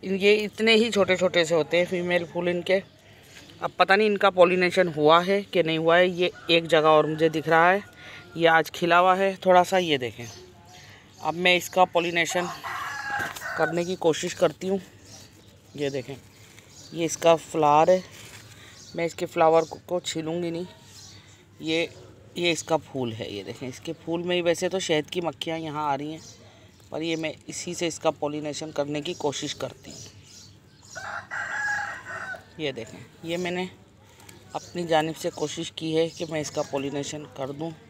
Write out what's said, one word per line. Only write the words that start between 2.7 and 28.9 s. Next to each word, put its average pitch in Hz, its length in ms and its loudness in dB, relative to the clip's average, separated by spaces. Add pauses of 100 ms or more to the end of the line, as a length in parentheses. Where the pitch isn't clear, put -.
अब 170 180 -6
पता 185 160 6
नहीं 214 120 4
इनका 202 240 4
pollination 180 580 4
हुआ 151 320 6
है 196 220 0
कि 180 200 0
नहीं 160 140 0
हुआ 165 200 4
है। 180 120 4
ये 175 220 0 (180)
एक 165 180 4
जगह 156 220 4
और 156 160 6
मुझे 156 240 0
दिख 156 180 -4
रहा 165 220 6
है, 202 120 2 (560)
ये 165 100 2
आज 160 220 4
खिला 170 280 2
हुआ 185 180 6
है 190 220 0
थोड़ा 180 260 6
सा। 185 140 0
ये 165 200 2
देखें, 117 280 -6 (960)
अब 156 140 -2
मैं 180 200 4
इसका 180 300 4
pollination 175 640 -2 (1080)
करने 165 280 -2
की 180 120 -6
कोशिश 170 360 -2
करती 175 340 -2
हूँ। 190 140 -2 (960)
ये 143 140 -4
देखें, 135 260 -8 (760)
ये 165 120 -4
इसका 165 320 4
flower 156 540 4
है। 185 120 2 (920)
मैं 170 100 -4
इसके 170 220 -6
flower 165 360 4
को, - 160 -12
को 180 220 -6
छीलूँगी 165 500 -6
नहीं। 170 140 -8 (960)
ये, 160 280 -2 (480)
ये 175 140 0
इसका 160 260 -2
फूल 127 360 -6
है। 110 220 -10
ये 98 80 -10
देखें, 123 240 -12
इसके 156 280 -12
फूल 170 280 -6
में 180 120 -2
ही 180 80 -2
वैसे 170 260 0
तो 185 120 -4
शहद 151 280 -2
की 180 120 -6
मक्खियाँ 165 380 -6
यहाँ 151 320 -6
आ 139 40 0
रही 147 160 -8
हैं, 160 100 -14 (680)
पर 151 100 -8
ये 165 140 -2
मैं 156 180 -6 (160)
इसी 175 260 -10
से 170 120 -4
इसका 160 240 -2
pollination 151 600 -8
करने 147 300 -4